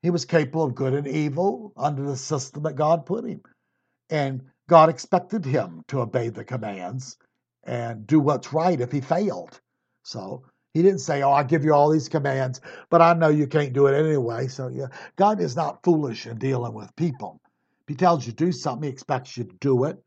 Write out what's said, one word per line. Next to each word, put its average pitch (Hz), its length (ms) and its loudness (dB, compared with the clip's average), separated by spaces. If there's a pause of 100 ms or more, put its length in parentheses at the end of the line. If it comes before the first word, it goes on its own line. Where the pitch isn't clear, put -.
He 165 80 0
was 170 160 0
capable 160 380 0
of 127 120 -2
good 131 200 -2
and 143 120 -2
evil 165 680 -2
under 139 260 -4
the 139 140 -4
system 147 460 -8
that 151 140 -4
God 151 280 0
put 226 220 -6
him. 196 160 -12 (680)
And 139 340 -4 (240)
God 160 220 10
expected 180 560 -2
him 113 440 -2
to 135 120 -2
obey 117 300 -2
the 104 140 -12
commands 110 760 -10 (460)
and 117 420 -8
do 156 120 4
what's 139 360 0
right 165 260 0
if 131 100 -4
he 139 120 -4
failed. - 580 -4 (420)
So - 420 -12 (280)
he 160 80 0
didn't 190 200 4
say, 143 200 -2
"Oh, 139 120 4
I 143 100 4
give 143 200 0
you 151 120 4
all 147 160 6
these 156 180 0
commands, 135 540 -2 (260)
but 170 140 6
I 165 100 8
know 165 160 4
you 151 180 4
can't 139 280 -2
do 139 140 6
it 139 60 4
anyway." 131 540 0
So 131 200 -10
yeah, 131 200 -8 (280)
God 208 240 2
is 151 140 -2
not 151 300 -6
foolish 147 420 0
in 113 120 -10
dealing 120 340 -2
with 104 240 -16
people. 139 460 -6 (400)
If - 60 -20
he 139 60 -8
tells 165 300 2
you 120 80 -10
to 156 140 -4
do 180 60 -2
something, 156 320 -6
he 147 40 -4
expects 131 480 -6
you 120 80 -8
to - 160 -18
do 131 240 2
it. 165 220 -8